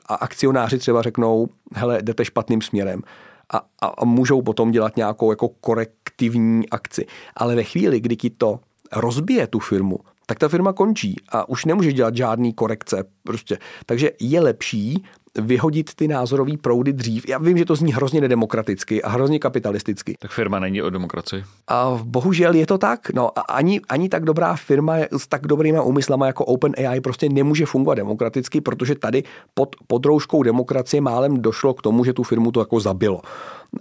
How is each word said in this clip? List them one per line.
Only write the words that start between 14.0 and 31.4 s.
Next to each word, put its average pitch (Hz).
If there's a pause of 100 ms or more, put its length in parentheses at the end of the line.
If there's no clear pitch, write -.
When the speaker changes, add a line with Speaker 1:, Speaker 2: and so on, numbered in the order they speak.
Speaker 1:
je 143
lepší 127 (360)
vyhodit 147
ty 156
názorový 135
proudy 131
dřív. 117
Já 131
vím, 170
že 170
to 165
zní 151
hrozně 135
nedemokraticky 110
a -
hrozně 135
kapitalisticky. 110
Speaker 2:
Tak -
firma 98
není 95
o 85
demokracii. 92 (240)
Speaker 1:
A 123
bohužel 165
je 156
to 196
tak. 214
No, 123
a -
ani, 175
ani 170
tak 165
dobrá 160
firma 147 (220)
s -
tak 147
dobrýma 156
úmyslama 135
jako 131
OpenAI 127
prostě 135
nemůže 143
fungovat 135
demokraticky, 113
protože 131
tady 123 (320)
pod, 139 (100)
pod 127
rouškou 147
demokracie 127
málem 131